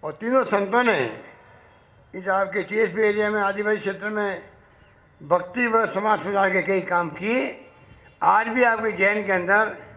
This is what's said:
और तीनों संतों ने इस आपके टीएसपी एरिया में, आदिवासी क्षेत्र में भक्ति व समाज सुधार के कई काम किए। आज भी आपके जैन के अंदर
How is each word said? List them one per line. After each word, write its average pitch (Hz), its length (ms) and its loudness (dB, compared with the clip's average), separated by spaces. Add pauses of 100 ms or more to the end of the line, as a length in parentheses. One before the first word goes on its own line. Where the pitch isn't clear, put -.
और 156 100 -8
तीनों 240 340 0
संतों 202 360 2
ने 220 160 2 (1160)
इस 185 140 -10
आपके 190 360 0
टीएसपी 208 380 0
एरिया 208 280 2
में, 214 100 -2
आदिवासी 208 380 -2
क्षेत्र 196 320 -6
में 202 320 -4 (760)
भक्ति 180 460 0
व 226 220 4
समाज 208 340 0
सुधार 196 300 0
के 185 100 0
कई 190 200 0
काम 175 280 0
किए। 220 340 -2 (800)
आज 214 240 4
भी 240 160 2
आपके 226 300 2
जैन 202 320 0
के 196 60 -2
अंदर 196 440 2 (200)